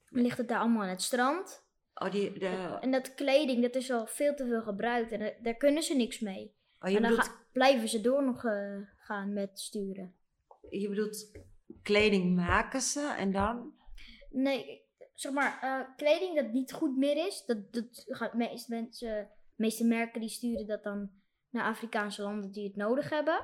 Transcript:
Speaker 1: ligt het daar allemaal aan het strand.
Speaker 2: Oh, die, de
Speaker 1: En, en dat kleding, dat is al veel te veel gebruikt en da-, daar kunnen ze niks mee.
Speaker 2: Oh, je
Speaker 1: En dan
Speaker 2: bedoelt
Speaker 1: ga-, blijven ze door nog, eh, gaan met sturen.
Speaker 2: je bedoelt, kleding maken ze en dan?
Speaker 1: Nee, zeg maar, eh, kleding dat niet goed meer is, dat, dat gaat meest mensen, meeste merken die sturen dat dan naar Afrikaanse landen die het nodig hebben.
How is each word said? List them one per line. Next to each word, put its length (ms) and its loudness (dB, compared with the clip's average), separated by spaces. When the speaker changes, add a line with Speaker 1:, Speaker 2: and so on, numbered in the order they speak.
Speaker 1:
ligt 160 2
het 100 -2
daar 100 0
allemaal 240 2
aan 60 -2
het 140 -4
strand. 640 0
Speaker 2:
Oh, 160 -4
die, 280 -2
de 80 -2
Speaker 1:
En, 340 -4
en 100 0
dat 240 0
kleding, 480 4
dat 120 2
is 160 -2
al 160 0
veel 280 0
te 120 -4
veel 160 0
gebruikt 500 -2
en 60 -2
da-, 240 -4
daar 140 -2
kunnen 260 6
ze 120 0
niks 260 0
mee. 340 -8
Speaker 2:
Oh, 100 -2
je 60 6
Speaker 1:
En 60 4
dan 80 4
Speaker 2:
bedoelt 180 4
Speaker 1:
ga-, 240 -18
blijven 360 6
ze 120 -2
door 240 2
nog, 200 -2
eh, 320 -4
gaan 340 -6
met 280 -4
sturen. 540 -8
Speaker 2:
je 180 -2
bedoelt, 420 -4
kleding 540 6
maken 440 2
ze 380 -2
en 140 0
dan? 400 -2
Speaker 1:
Nee, 520 -2
zeg 180 -8
maar, 300 0
eh, 340 -4
kleding 400 2
dat 160 0
niet 200 -2
goed 240 -2
meer 300 2
is, 200 -8
dat, 260 -4
dat 360 -8
gaat 260 -6
meest 340 -4
mensen, 600 -8
meeste 300 0
merken 360 2
die 100 -6
sturen 360 -4
dat 160 -4
dan 280 -6
naar 140 -2
Afrikaanse 580 -4
landen 300 -4
die 140 -6
het 100 -10
nodig 340 0
hebben. 340 2